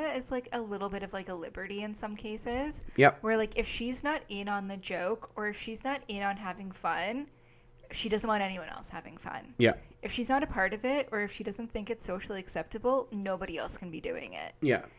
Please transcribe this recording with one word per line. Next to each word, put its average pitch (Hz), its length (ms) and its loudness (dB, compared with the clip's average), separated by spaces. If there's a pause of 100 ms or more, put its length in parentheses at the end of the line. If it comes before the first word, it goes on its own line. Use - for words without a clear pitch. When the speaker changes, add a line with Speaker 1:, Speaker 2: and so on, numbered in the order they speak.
(160)
Speaker 1:
is, 254 140 -4
like, 247 220 -2
a 240 80 0
little 202 280 -2
bit 196 140 -4
of, 190 100 -6
like, 190 160 -4
a 190 60 -4
liberty 190 480 -6
in 214 120 -4
some 208 220 -6
cases. 240 640 -4 (140)
Speaker 2:
Yep. 139 260 10
Speaker 1:
Where, 220 140 4
like, 220 200 2
if 233 120 2
she's 247 340 -2
not 294 260 0
in 202 200 -4
on 202 200 -2
the 196 80 -6
joke 185 600 -2
or 214 120 0
if 208 100 -4
she's 220 260 -8
not 277 240 -2
in 202 140 -4
on 202 140 2
having 190 360 -6
fun, 190 560 0 (640)
she - 180 -2
doesn't 214 180 4
want 214 140 4
anyone 190 260 -2
else - 220 -8
having - 260 -10
fun. - 420 -10
Speaker 2:
Yeah. 113 160 10 (280)
Speaker 1:
If - 100 -4
she's 240 160 0
not 269 140 6
a 302 40 2
part 190 280 2
of 214 100 -2
it 269 280 2
or 214 100 0
if 196 100 -2
she - 120 -8
doesn't 233 280 -6
think 214 160 -4
it's 226 160 -4
socially 190 360 -4
acceptable, 233 680 2
nobody 190 480 -2
else 117 200 -4
can 180 120 -8
be 156 120 -8
doing 143 320 -4
it. 78 260 -8
Speaker 2:
Yeah. 123 220 6 (160)